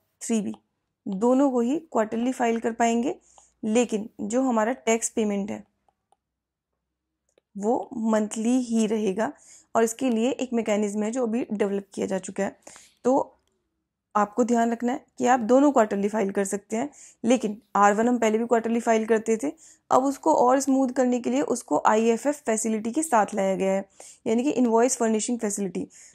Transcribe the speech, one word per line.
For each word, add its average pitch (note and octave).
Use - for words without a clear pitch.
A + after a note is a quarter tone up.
थ्री A3+
बी G#3+
दोनों B3
को B3
ही C4+
क्वार्टरली A#3
फाइल A#3
कर A#3
पाएंगे, A#3
लेकिन A3
जो A3
हमारा A#3
टैक्स A3+
पेमेंट G3+
है G#3+
वो G#3
मंथली A3
ही A3+
रहेगा, G#3+
और A#3
इसके A#3+
लिए A3+
एक B3+
मैकेनिज्म G#3+
है G#3+
जो B3+
अभी A#3
डेवलप G3+
किया G3
जा F#3+
चुका G3
है। -
तो C4
आपको G#3
ध्यान A#3
रखना A#3+
है -
कि B3+
आप B3
दोनों C4
क्वार्टरली G#3
फाइल G#3
कर G3
सकते G3+
हैं, C#4
लेकिन A3+
आर G3+
वन A3+
हम B3
पहले A3
भी A#3
क्वार्टरली A#3
फाइल A3+
करते A3
थे, C#4
अब B3+
उसको C#4+
और B3+
स्मूथ C4+
करने B3
के B3
लिए C4
उसको -
आईएफ़एफ़ A3+
फैसिलिटी A3
के D#4
साथ G#3+
लाया G3
गया F#3+
है, F#3+
यानी A#3
कि D4
इनवॉइस A#3+
फर्निशिंग A3+
फैसिलिटी। G3